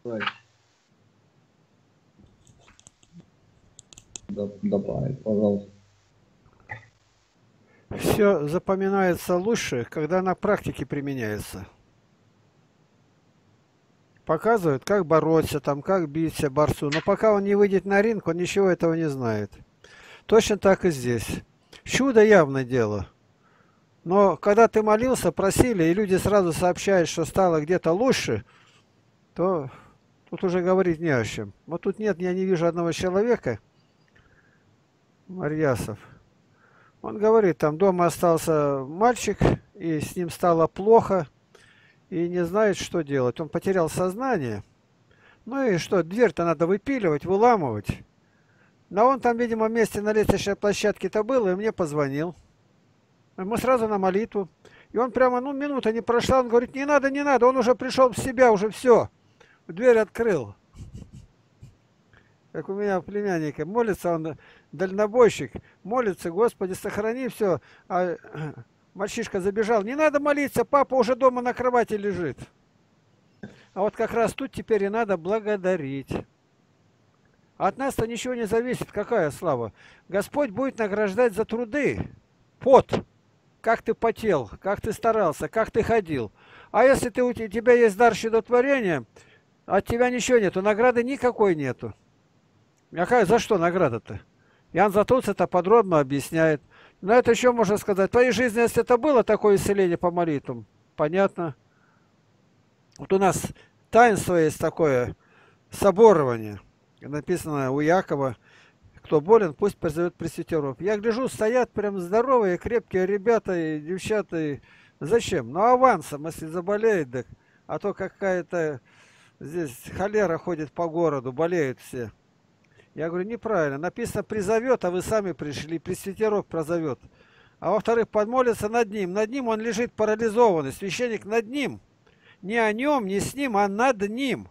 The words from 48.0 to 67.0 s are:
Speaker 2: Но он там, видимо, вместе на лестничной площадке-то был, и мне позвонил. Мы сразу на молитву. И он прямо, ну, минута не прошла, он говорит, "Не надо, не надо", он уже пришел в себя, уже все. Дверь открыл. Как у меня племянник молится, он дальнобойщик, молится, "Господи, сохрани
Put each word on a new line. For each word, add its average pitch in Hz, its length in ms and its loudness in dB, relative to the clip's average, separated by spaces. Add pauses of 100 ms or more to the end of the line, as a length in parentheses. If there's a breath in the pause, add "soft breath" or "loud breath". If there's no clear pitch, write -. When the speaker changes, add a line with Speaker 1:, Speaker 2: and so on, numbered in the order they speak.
Speaker 2:
Но 202 160 4
он 269 140 2
там, 240 180 0
видимо, 226 300 -2
вместе 220 340 -2
на 208 100 -2
лестничной 202 440 0
площадке-то 208 680 -2
был, 240 240 0
и 180 60 0
мне 208 180 -4
позвонил. 147 600 -4 (1040)
Мы 202 220 -4
сразу 226 300 2
на 208 100 -2
молитву. 190 500 -2 (440 soft breath)
И - 40 -6
он 240 140 -2
прямо, 247 300 2
ну, 269 120 -8
минута 269 400 -4
не 226 100 -4
прошла, 240 360 2
он 247 100 0
говорит, 240 280 0
"Не 269 80 -6
надо, 277 260 2
не 277 140 -4
надо", 254 240 4
он 254 80 2
уже 247 180 2
пришел 254 380 2
в - 40 -8
себя, 254 360 4
уже 208 180 0
все. 202 380 4 (580 soft breath)
Дверь 226 320 4
открыл. 196 560 -2 (2000 soft breath)
Как 156 160 -12
у 190 60 -6
меня 202 260 -2
племянник 185 640 -4
молится, 196 480 -2
он 160 220 -6 (340 soft breath)
дальнобойщик, 196 800 2 (320 soft breath)
молится, 202 480 -4
"Господи, 190 440 -2
сохрани 220 520 -6